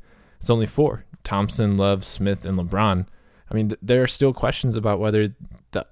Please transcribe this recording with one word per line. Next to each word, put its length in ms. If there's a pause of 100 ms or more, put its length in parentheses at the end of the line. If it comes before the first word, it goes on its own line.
(400)
it's 100
only 160
four. 380 (200)
Thompson, 520
Love, 300
Smith, 400
and 120
LeBron. 480 (460)
I 20
mean, 160
th-, 120
there 200
are 60
still 240
questions 460
about 220
whether 360 (360)
the, 200